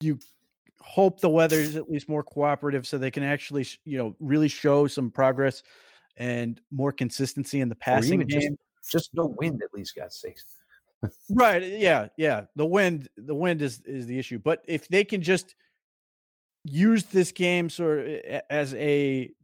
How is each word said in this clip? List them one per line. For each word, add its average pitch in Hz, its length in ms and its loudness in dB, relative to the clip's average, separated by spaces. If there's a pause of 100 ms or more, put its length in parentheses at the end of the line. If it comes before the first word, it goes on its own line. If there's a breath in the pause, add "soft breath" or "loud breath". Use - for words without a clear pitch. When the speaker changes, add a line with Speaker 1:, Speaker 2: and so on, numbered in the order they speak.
Speaker 1:
You 156 180 -2 (600)
hope 190 400 2
the 185 80 4
weather 160 300 4
is 151 180 -2
at 156 140 -8
least 147 180 -6
more 151 140 -2
cooperative 143 640 -2
so - 100 -6
they 131 140 -2
can 143 120 -4
actually, 143 420 -4
sh-, - 200 -14
you 143 140 -6
know, 110 220 -4
really 151 280 4
show 143 380 4
some 131 240 -4
progress 135 520 2 (540 soft breath)
and 120 420 -6 (120)
more 139 220 -2
consistency 135 680 -4
in 127 80 0
the 117 60 -6
Speaker 2:
Or - 60 -20
Speaker 1:
passing 127 340 2
Speaker 2:
even 165 140 0
just, 147 200 0
Speaker 1:
game. 147 100 -8 (320)
Speaker 2:
just 165 220 -2
no 160 260 -2
wind, 147 240 -4
at - 120 -10
least, 101 220 -12
God's - 200 -14
sakes. - 340 -16
<laughs> - 40 -20 (760 soft breath)
Speaker 1:
Right, 202 340 4
yeah, 185 540 2
yeah. 135 280 0 (120)
The 147 80 0
wind, 170 440 2 (100)
the 131 160 -8
wind 165 260 0
is, 123 240 -6
is 131 220 -10
the 123 120 -6
issue. 123 200 -8
But 151 280 -2
if 165 220 -6
they 196 160 2
can 202 160 -4
just 175 340 0 (1120)
use 185 400 4
this 185 280 2
game 175 360 0
sort 156 300 0
of 123 80 -4
a-, 139 460 -8
as 143 220 -2
a, 139 560 0 (140)